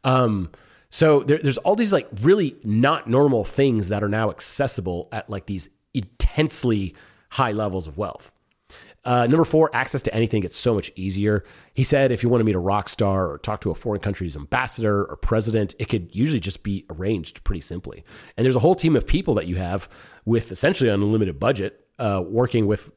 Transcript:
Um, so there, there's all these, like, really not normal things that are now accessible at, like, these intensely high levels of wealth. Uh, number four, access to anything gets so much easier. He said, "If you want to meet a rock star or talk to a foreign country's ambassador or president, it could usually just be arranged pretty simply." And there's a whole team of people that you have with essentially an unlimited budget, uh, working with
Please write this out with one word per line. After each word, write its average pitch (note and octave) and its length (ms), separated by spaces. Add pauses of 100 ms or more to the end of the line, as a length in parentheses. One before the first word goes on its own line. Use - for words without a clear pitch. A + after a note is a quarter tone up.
Um, A#2 480 (400)
so D3+ 300
there, C#3+ 200
there's C3+ 180
all - 160
these, G#3+ 180
like, D3 140 (140)
really F3 420
not A#2 460
normal B2+ 360
things A#2+ 420
that G2+ 160
are G2+ 60
now G#2+ 200
accessible F#2 840
at, A2 180
like, G2 160
these G2 240 (240)
intensely A2+ 1000 (380)
high A#2+ 220
levels F#2+ 340
of D2 100
wealth. E2+ 340 (760)
Uh, B2 220
number D#3 180
four, D#3 280
access B2+ 280
to - 120
anything A2+ 280
gets F2+ 160
so A#2+ 160
much G2 220
easier. G2 480 (300)
He C3 100
said, C3+ 280
"If A2+ 100
you A#2+ 80
want A#2+ 120
to A2 40
meet G#2 100
a F2+ 40
rock G2 300
star F#2+ 400
or C#2+ 80
talk G#2+ 240
to F#2+ 100
a D#2+ 40
foreign G#2 260
country's F2+ 340
ambassador G#2 680
or - 100
president, A2 640
it A2 100
could F#2 240
usually C3+ 260
just F#2+ 220
be G2 280
arranged F2+ 540
pretty F2+ 180
simply." - 420 (320)
And A#2 100
there's B2+ 100
a A#2+ 40
whole F3 160
team D#3+ 200
of A2 120
people D#3+ 280
that E2+ 120
you F2+ 80
have F#2 320 (380)
with A2+ 260
essentially C3+ 380
an G2+ 120
unlimited G2+ 380
budget, G2+ 460 (120)
uh, G2+ 280
working A2+ 420
with - 300